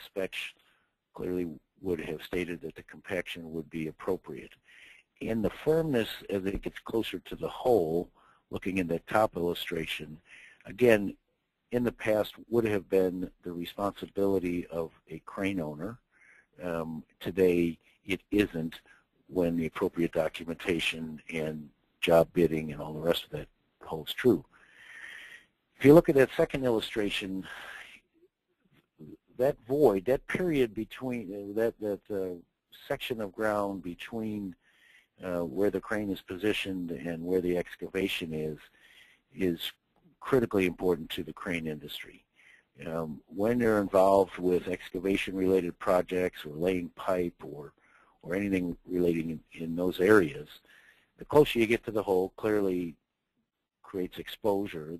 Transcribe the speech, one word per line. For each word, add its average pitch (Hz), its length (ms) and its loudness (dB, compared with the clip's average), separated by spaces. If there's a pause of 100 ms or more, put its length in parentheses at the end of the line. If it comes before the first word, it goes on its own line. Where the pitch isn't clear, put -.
specs - 340 -6 (760)
clearly 90 320 -4 (340)
would 87 200 -2
have 78 220 -8
stated 87 400 -4
that 80 120 -10
the - 80 -18
compaction 82 720 -8
would 80 180 -8
be 80 160 -6
appropriate. - 640 -8 (720)
And 113 220 -2
the 92 60 2
firmness, 151 580 0 (220)
as 95 160 -2
it 98 160 -4
gets - 160 -8
closer - 420 -4
to - 160 -12
the 78 120 -6
hole, 87 600 2 (400)
looking 95 280 -4
in 85 100 0
the 82 120 0
top 107 360 2
illustration, 82 840 -4 (480)
again, 104 480 4 (580)
in 123 120 2
the 113 80 0
past 107 420 0 (140)
would 113 160 2
have 104 240 0
been 92 420 0 (140)
the 87 80 -8
responsibility 90 1120 -2
of 82 240 -6 (180)
a 80 180 -12
crane 98 340 -4
owner. 78 380 -8 (640)
Um, 82 420 -6 (160)
today, 87 580 2 (260)
it 92 160 -4 (100)
isn't 85 500 0 (480)
when 85 280 0
the 82 100 -2
appropriate 85 460 -2
documentation 80 1120 -2 (100)
and 78 360 -6 (320)
job 82 320 6
bidding 78 400 2
and 73 80 -10
all 78 140 -8
the 78 40 -8
rest 82 260 0
of - 60 -20
that 76 180 -10 (340)
holds - 300 -10
true. 104 320 4 (1400)
If - 60 6
you 143 80 12
look 170 160 10
at 143 60 6
that 131 200 8
second 143 300 0
illustration, 101 800 -2 (1900)
that 139 180 2 (100)
void, 117 380 4
that 127 220 0
period 143 480 0
between, 110 580 -6
uh, 101 260 -8
that, 113 220 0
that, 104 200 -2 (140)
uh, 95 200 -4 (520)
section - 360 -4
of 95 100 -8
ground 101 500 -2
between, 104 720 -6 (720)
uh, 90 160 -2
where 92 300 0
the 92 100 -2
crane 104 300 -4
is 90 100 -4
positioned 92 720 -2
and 82 340 -6
where 92 160 2
the 87 160 2
excavation 87 800 -4
is, 78 240 -4 (760)
is 87 380 -2 (480)
critically 113 460 2
important 85 420 0
to - 140 -8
the 78 100 -12
crane 85 340 -6
industry. - 600 -12 (600)
Um, 80 340 -6 (140)
when 113 240 2
they're 110 220 4
involved 98 560 6
with 90 320 2
excavation-related 92 1080 0
projects 90 680 0
or 76 100 -10
laying 87 360 0
pipe 90 520 -4
or, 73 300 -14 (480)
or - 140 -6
anything 92 420 0 (100)
relating 85 440 0
in, 78 100 -8 (220)
in 82 140 -6
those 90 240 -2
areas, 87 480 4 (680)
the - 80 -16
closer 143 340 4
you 113 80 4
get 113 180 0
to 113 60 -8
the 104 120 -2
hole, 92 340 0
clearly 95 580 0 (880)
creates 92 360 -8
exposure 87 800 -4